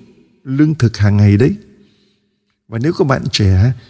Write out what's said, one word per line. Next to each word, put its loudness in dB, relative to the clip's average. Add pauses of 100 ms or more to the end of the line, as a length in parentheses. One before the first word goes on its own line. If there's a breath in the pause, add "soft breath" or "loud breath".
(440)
lương -2
thực -2
hàng 0
ngày 4
đấy. 0 (1120 soft breath)
Và -8
nếu -2
các 0
bạn 0
trẻ 2 (160 soft breath)